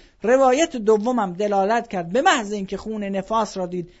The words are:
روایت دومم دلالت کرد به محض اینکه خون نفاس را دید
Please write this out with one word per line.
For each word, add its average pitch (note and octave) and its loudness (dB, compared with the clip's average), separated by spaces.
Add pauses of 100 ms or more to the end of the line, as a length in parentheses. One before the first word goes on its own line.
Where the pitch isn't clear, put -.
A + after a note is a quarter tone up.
(220)
روایت C4+ 4
دومم G#3+ 0
دلالت G#3 0
کرد F3 -6
به A3 0
محض C#4+ 2
اینکه G3+ -6
خون G#3+ -8
نفاس G3 -4
را F#3 -4
دید F3 -8 (120)